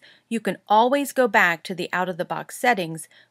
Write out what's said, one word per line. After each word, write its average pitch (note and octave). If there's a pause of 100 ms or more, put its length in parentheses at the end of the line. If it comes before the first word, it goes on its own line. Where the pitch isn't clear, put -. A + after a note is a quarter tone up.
(300)
you A3+
can G3+ (100)
always B3+
go B3+
back F#3
to G3
the E3+
out-of-the-box E3+
settings F3 (240)